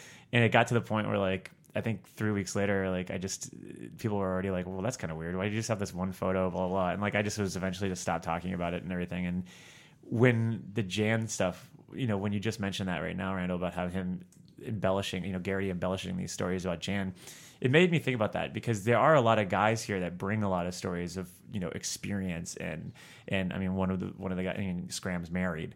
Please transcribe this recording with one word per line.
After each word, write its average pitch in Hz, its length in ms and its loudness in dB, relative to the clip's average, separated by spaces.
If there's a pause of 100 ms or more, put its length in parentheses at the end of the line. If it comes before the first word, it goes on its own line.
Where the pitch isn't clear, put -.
(320)
and 120 120 6
it 110 60 6
got 117 180 8
to 123 60 2
the 113 60 4
point 107 260 0
where, 107 120 2
like, 95 340 0 (240)
I 107 40 0
think 107 240 -2 (120)
three 107 160 2
weeks 101 240 -2
later, 98 340 2
like, 92 220 -2
I 98 60 -4
just, - 360 -6 (440)
people 104 200 0
were 95 120 2
already 92 200 0
like, 90 160 0
"Well, 95 160 -4
that's 117 140 -2
kinda 80 180 -6
weird. 82 220 -4
Why 92 80 0
did 104 80 0
you 110 80 0
just 110 80 -4
have 110 100 0
this 98 160 -4
one 92 180 -2
photo, 92 380 2
blah, 90 120 -2
blah, 92 60 0
blah?" 92 220 2
And, 95 100 -2
like, 101 140 0
I 104 80 4
just 104 160 -2
was 95 180 0
eventually 92 320 -2
just 90 140 -4
stopped 85 220 -2
talking 87 280 -2
about 87 220 -2
it - 80 -4
and 90 80 -8
everything. 90 360 -2
And 90 180 -2 (580)
when 117 640 2 (100)
the 117 80 0
Jan 107 460 2
stuff, - 420 -2 (240)
you 123 140 -2
know, 101 100 2
when 104 140 0
you 101 80 0
just 104 180 -2
mentioned 98 300 -2
that 87 100 0
right 87 180 -4
now, 95 180 -2
Randall, 90 240 0
about 87 160 -2
how 90 140 -2
him 90 360 -4 (400)
embellishing, 95 600 0
you 98 80 -4
know, 92 60 -2
Garrity 98 320 0
embellishing 92 460 -2
these 92 160 -4
stories 92 320 -2
about 85 160 -2
Jan, 95 340 -2 (460)
it 127 100 4
made 170 200 8
me 165 80 2
think 131 160 0
about 107 180 2
that, 82 200 -2
because 104 320 -2
there 117 140 6
are 147 160 8
a 143 60 8
lot 113 180 6
of 104 100 2
guys 107 340 4
here 98 180 -2
that 87 180 -4
bring 104 240 0
a 101 60 2
lot 90 180 2
of 90 80 -2
stories 87 420 -4
of, 92 100 -4 (260)
you 104 80 -4
know, 87 80 -2
experience 95 880 -4
and, 85 360 -6 (360)
and, 92 240 0
I - 60 -2
mean, 95 160 0
one 95 160 2
of 95 80 0
the, 95 80 -4 (120)
one 95 120 -6
of 92 60 -2
the 92 80 -2
guys, 92 140 -2
I - 20 -4
mean, 90 300 -4
Scram's 87 400 -6
married. 87 460 -2